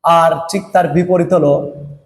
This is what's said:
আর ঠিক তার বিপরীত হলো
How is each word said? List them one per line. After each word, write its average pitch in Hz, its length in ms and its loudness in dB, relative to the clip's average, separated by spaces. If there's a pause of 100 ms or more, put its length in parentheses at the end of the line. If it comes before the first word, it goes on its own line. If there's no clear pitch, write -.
আর 165 280 4 (180)
ঠিক 196 140 -6 (100)
তার 180 120 2 (100)
বিপরীত 175 420 0
হলো 147 160 2 (520)